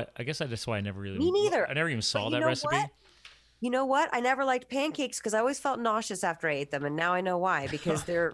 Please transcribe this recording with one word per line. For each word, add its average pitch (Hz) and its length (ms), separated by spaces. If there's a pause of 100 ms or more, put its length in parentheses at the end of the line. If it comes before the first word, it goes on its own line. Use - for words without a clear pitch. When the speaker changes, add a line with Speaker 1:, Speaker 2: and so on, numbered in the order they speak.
Speaker 1:
tangy. - 120
Speaker 2:
I - 60
guess 143 160
that's 120 280
why 113 120
I - 20
never 98 200
really 98 180
Speaker 1:
Me 320 120
neither. 359 380
Speaker 2:
I 135 60
never 160 160
even 123 80
Speaker 1:
But 107 60
Speaker 2:
saw 104 220
Speaker 1:
you - 40
Speaker 2:
that 123 100
Speaker 1:
know - 60
Speaker 2:
recipe. 196 280
Speaker 1:
what? 392 160 (720)
You 240 100
know 254 140
what? 277 300
I 240 60
never 254 260
liked 254 240
pancakes 277 500
'cause 214 140
I 214 60
always 262 200
felt 269 180
nauseous 220 460
after 165 240
I 151 60
ate 143 160
them, 143 160
and 147 100
now 170 160
I 180 80
know 185 160
why. 175 300
Because 151 380
Speaker 2:
<laughs> - 20
Speaker 1:
they're, 170 280